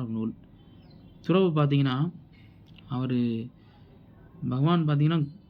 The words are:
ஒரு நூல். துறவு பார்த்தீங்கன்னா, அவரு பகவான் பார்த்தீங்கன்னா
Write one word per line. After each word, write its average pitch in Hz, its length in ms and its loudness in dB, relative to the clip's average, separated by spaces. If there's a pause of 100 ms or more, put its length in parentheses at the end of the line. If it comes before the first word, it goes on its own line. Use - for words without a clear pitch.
ஒரு 117 100 -8
நூல். 110 200 -4 (920)
துறவு 185 280 2
பார்த்தீங்கன்னா, 143 480 2 (920)
அவரு 127 300 -4 (1300)
பகவான் 156 360 2
பார்த்தீங்கன்னா 151 340 2 (300)